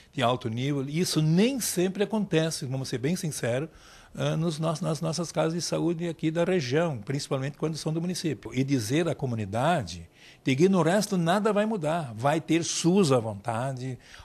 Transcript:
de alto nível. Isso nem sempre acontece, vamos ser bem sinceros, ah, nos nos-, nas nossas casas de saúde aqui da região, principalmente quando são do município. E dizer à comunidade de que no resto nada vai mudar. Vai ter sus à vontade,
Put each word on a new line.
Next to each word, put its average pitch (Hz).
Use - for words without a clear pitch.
de 135
alto 120
nível. 135
Isso 160
nem 190
sempre 190
acontece, 165
vamos 131
ser 131
bem 147
sinceros, 139
ah, 143
nos 156
nos-, 160
nas 160
nossas 160
casas 160
de 175
saúde 165
aqui 156
da 170
região, 160
principalmente 135
quando 156
são 151
do 165
município. 165
E 131
dizer 135
à 147
comunidade 113
de 131
que 180
no 190
resto 190
nada 196
vai 208
mudar. 160
Vai 143
ter 160
sus 170
à 127
vontade, 117